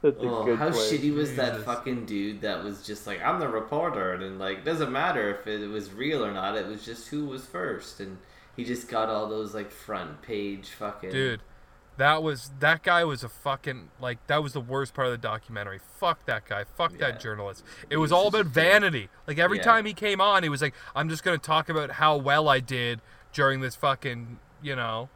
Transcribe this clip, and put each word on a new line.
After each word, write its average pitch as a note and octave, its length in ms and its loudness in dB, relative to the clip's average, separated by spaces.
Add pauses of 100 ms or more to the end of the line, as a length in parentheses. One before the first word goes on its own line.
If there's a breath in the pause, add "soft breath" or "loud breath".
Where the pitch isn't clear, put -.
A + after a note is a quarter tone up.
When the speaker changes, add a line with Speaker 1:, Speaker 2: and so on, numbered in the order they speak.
Speaker 1:
That's C#3+ 160 4
a - 100 -6
Speaker 2:
Oh, A2+ 180 0
Speaker 1:
good A#2 140 4
Speaker 2:
how D#3 120 2
Speaker 1:
claim. A#2+ 100 2
Speaker 2:
shitty C#3+ 340 2
was C#3+ 200 0
that B2 180 0
Speaker 3:
Jesus. G#2+ 120 -6
Speaker 2:
fucking A#2+ 400 -4
dude G2+ 360 -4
that G2 220 -4
was G2 220 -8
just G#2 220 -10
like, F#2 160 -6
"I'm F3 160 0
the D3 80 -2
reporter," A2+ 640 -2
and, F#2+ 260 -8
like, F#2+ 260 -4
doesn't D#3 260 0
matter C3 400 0
if G2+ 160 -6
it G#2 220 -4
was G2+ 240 -6
real C3+ 320 -2
or G2+ 80 -4
not, G2 240 -4
it F#2+ 100 -4
was G#2 180 -10
just A#2 240 -12
who D3 160 -4
was C3+ 200 -10
first, E3+ 560 -8
and F#2+ 160 -12 (380 soft breath)
he B2 100 -6
just A#2+ 240 -6
got A2 200 0
all G#2+ 180 0
those, G#2+ 280 -4
like, G2+ 160 -8
front F2 500 -10
page G2+ 500 -6
fucking G#2 400 -8
Speaker 3:
Dude, C3 280 0 (560 soft breath)
that D3+ 260 2
was, C#3 380 -4
that D#3 240 4
guy F3 220 4
was C3+ 180 -4
a A#2 60 -10
fucking, C3+ 600 -6 (100)
like, B2 260 -6
that D3+ 160 2
was C#3 100 -4
the D3 80 -4
worst C3 320 -4
part C3+ 140 0
of B2 60 0
the A#2 40 -4
documentary. G#2+ 600 -6
Fuck - 460 -2
that A2+ 200 -2
guy. G#2 200 -4
Fuck E3+ 280 -2
Speaker 2:
Yeah. D3+ 180 0
Speaker 3:
that A2 100 -8
journalist. G#2 420 -8 (200 loud breath)
It - 80 -8
Speaker 2:
He D3 40 0
Speaker 3:
was D#3 140 2
Speaker 2:
was - 20 4
Speaker 3:
all F3+ 200 8
Speaker 2:
such - 20 -2
a G#3+ 80 4
Speaker 3:
about D#3 120 0
Speaker 2:
dick. D#3+ 180 6
Speaker 3:
vanity. F3+ 380 4 (160)
Like, D3+ 140 -4
every F#3 200 4
Speaker 2:
Yeah. F#3 40 -2
Speaker 3:
time A3+ 220 6
he G#3+ 80 -4
came G3+ 260 0
on, G3 240 6
he D#3 60 0
was C#3 120 0
like, C#3+ 120 0 (240 loud breath)
"I'm D3+ 100 0
just D#3+ 160 -4
gonna F3 140 2
talk D#3 320 0
about D3+ 220 0
how D#3 260 6
well C#3+ 320 4
I C3 100 8
did A#2+ 400 -2 (320 soft breath)
during C3+ 300 2
this B2+ 160 -4
fucking, A#2+ 640 -2 (220)
you C#3+ 140 -6
know A2+ 400 -4